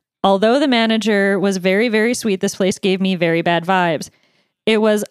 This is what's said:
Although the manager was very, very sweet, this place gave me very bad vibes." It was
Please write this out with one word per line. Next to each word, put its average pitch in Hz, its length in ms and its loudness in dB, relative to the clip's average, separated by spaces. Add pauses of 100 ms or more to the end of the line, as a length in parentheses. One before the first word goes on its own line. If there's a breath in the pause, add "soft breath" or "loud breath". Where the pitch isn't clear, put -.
(240)
Although 202 360 2
the 294 80 0
manager 220 720 0
was 190 180 0
very, 190 320 0
very 220 240 0
sweet, 208 280 -4
this 196 140 -4
place 185 240 -2
gave 190 220 0
me 190 140 0
very 170 260 0
bad 170 240 0
vibes." 175 440 0 (580)
It 220 140 2
was 214 300 0